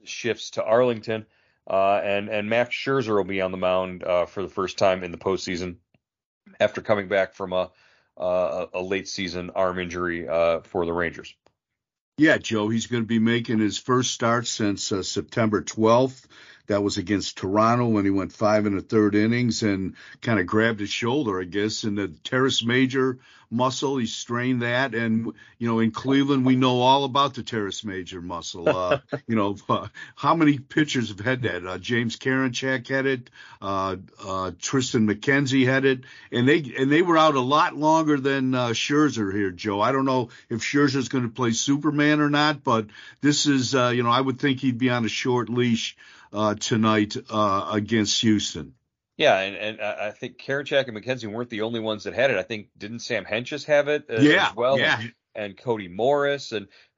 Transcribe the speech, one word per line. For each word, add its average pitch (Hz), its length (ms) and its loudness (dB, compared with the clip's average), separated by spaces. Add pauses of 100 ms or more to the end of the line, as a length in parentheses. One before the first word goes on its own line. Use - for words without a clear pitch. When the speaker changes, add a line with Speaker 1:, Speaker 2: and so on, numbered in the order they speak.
Speaker 1:
shifts - 460 -6
to - 140 -4
Arlington, 113 640 0 (420)
uh, 98 360 2
and, 101 240 -2
and 104 200 -4
Max 120 280 2
Scherzer 123 400 0
will 98 80 2
be 95 160 -4
on 92 100 0
the 92 80 -6
mound, 92 460 0
uh, 87 220 2
for - 160 -8
the 87 60 -6
first 92 300 -4
time 95 240 2
in 90 80 -8
the 85 80 -12
postseason 90 580 -4 (840)
after - 200 0
coming 101 280 -2
back 95 260 0
from 92 180 -8
a, 92 200 -2 (440)
a, 90 580 -2
a 92 60 -4
late 95 280 -4
season 90 480 -6
arm 92 240 0
injury, 85 480 -4
uh, 82 320 2
for 87 260 -4
the 85 60 -2
Rangers. 82 420 -4 (800)
Speaker 2:
Yeah, 147 220 6
Joe, 107 300 -2
he's 113 180 -2
gonna 120 160 -2
be 113 160 0
making 113 400 2
his 107 180 0
first 123 380 0
start 120 320 0
since, 101 460 -4
uh, 98 100 -2
September 104 600 -2
twelfth. 117 640 2 (400)
That 104 140 2
was 101 160 0
against 95 400 -2
Toronto 110 480 2
when 107 180 2
he 98 60 2
went 95 220 -2
five 107 340 2
and 101 100 0
a 90 40 -4
third 104 340 4
innings 113 480 2
and 95 320 0 (260)
kinda 110 220 2
grabbed 107 380 2
his 98 100 -6
shoulder, 117 500 -2
I 92 40 -6
guess, 101 400 -4
in 107 100 -4
the 101 140 -2
teres 127 560 -2
major 127 560 2 (320)
muscle. 131 460 -2
He 117 80 -2
strained 120 560 -4
that. 120 300 0
And, 113 400 -2 (260)
you 117 100 -2
know, 113 100 2
in 113 140 2
Cleveland, 135 520 2
we 131 120 6
know 127 240 4
all 135 240 6
about 139 300 0
the 117 100 -10
teres 101 400 -6
major 95 360 -8
muscle. 87 480 -6
Uh, 92 300 0 (140)
<laughs> - 160 -10
you 113 80 0
know, 101 200 0 (120)
uh, 101 180 0 (300)
how 147 180 0
many 147 240 4
pitchers 131 520 -2
have 98 100 -12
had 127 220 -2
that? 90 220 -4
Uh, 92 140 -8
James 117 380 -2
Karinchak 131 720 -2
had 135 180 -2
it. 131 240 -2 (320)
Uh, 95 360 -2 (280)
uh, 95 320 -4
Tristan 127 480 0
McKenzie 135 600 2
had 131 180 2
it. 135 160 2 (320)
And 123 160 2
they, 147 280 2
and 135 140 2
they 156 120 6
were 175 140 2
out 156 200 6
a 131 40 4
lot 147 360 2
longer 151 420 2
than, 131 380 0
uh, 123 140 0
Scherzer 123 600 0
here, 98 200 -2
Joe. 101 280 -4
I 117 120 4
don't 135 120 0
know 131 260 0 (200)
if 113 120 -4
Scherzer's 139 460 0
gonna 123 200 -2
play 117 240 -2
Superman 147 680 2
or 147 80 2
not, 147 360 0
but 113 220 2 (340)
this 147 260 2
is, 131 260 2
uh, 123 220 2
you 123 80 0
know, 120 80 0
I 123 100 4
would 131 200 -2
think 139 180 0
he'd 127 200 0
be 127 120 2
on 120 140 0
a 107 40 -2
short 123 400 0
leash, 120 480 0 (360)
uh, 104 240 0
tonight, 107 600 2 (140)
uh, 104 420 0
against 107 480 0
Houston. 98 540 0 (420)
Speaker 1:
Yeah, 131 220 4
and, 98 180 -4
and 107 240 -8
I, 104 280 -6
I - 20 -6
think - 280 -14
Karinchak 139 500 -2
and 110 80 -10
McKenzie 113 360 -8
weren't 123 160 -8
the 107 140 -6
only 117 180 -2
ones 107 240 -4
that 98 80 -6
had 123 180 2
it. 113 60 0
I 92 60 0
think, 104 340 -10
didn't 110 220 -12
Sam 110 260 -6
Hentges 123 420 -6
have 147 220 2
it, 147 220 -2
uh, 117 100 -2
Speaker 2:
Yeah, 151 300 6
Speaker 1:
as 98 60 -10
well? 127 220 2
Speaker 2:
yeah. 139 220 2
Speaker 1:
And, 117 120 -10 (220)
and 101 220 -8
Cody 107 320 -6
Morris. 139 640 0
And, 101 140 -6 (320)